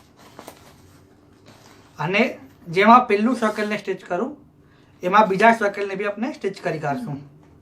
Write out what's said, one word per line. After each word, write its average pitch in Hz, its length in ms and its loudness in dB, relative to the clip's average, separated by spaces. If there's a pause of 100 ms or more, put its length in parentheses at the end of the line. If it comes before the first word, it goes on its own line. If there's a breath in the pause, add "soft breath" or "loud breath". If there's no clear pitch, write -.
(2000)
અને 196 400 -2 (280)
જેમ 196 240 4
આ 247 80 10
પહેલું 226 360 0
સર્કલને 214 420 -4
સ્ટિચ 190 280 -8
કરું 208 320 -6 (640 soft breath)
એમાં 202 240 4
બીજા 202 260 4
સર્કલને 202 420 -4
બી 202 100 -6
આપણે 220 280 -6
સ્ટિચ - 280 -8
કરી 156 180 -4
કાઢશું. 139 420 -6 (400)